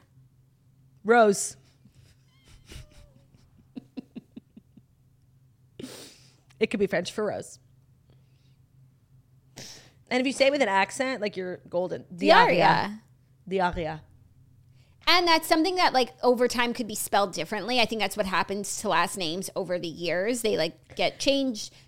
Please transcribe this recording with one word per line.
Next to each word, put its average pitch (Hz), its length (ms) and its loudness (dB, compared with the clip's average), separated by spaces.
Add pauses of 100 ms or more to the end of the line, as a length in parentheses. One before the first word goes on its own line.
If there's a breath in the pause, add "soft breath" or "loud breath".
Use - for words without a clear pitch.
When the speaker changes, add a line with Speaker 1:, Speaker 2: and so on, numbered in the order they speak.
(1040)
Speaker 1:
Rose. 214 500 4 (4000 loud breath)
It 220 100 0
could 202 120 -2
be 196 60 2
French 180 260 -4
for 214 120 -6
rose. - 340 -8 (2500 loud breath)
And 247 80 0
if 262 80 0
you 269 60 -2
say 269 140 2
it 277 40 4
with 285 100 0
an 226 60 2
accent, 220 540 0
like, 202 160 -4
you're 180 320 -10
golden. 170 340 -4 (100)
Speaker 2:
Diarrhea. 262 880 4 (460)
Speaker 1:
Diarrhea. 180 240 0
Diarrhea. 160 300 -8 (1040 soft breath)
Speaker 2:
And 349 180 6
that's 320 220 2
something 339 280 2
that, 349 180 2
like, 262 180 2 (100)
over 247 280 4
time 240 240 0
could 233 120 -4
be 208 100 -8
spelled 202 360 0
differently. 208 480 -4
I 220 60 4
think 220 160 -4
that's 196 160 -2
what 208 80 0
happens 190 560 -4
to 208 80 -4
last 175 280 2
names 180 380 -6
over 180 240 -4
the 170 80 -8
years. 175 540 -4
They, 208 160 0
like, - 380 -6
get - 220 -2
changed. 269 560 -2 (140 soft breath)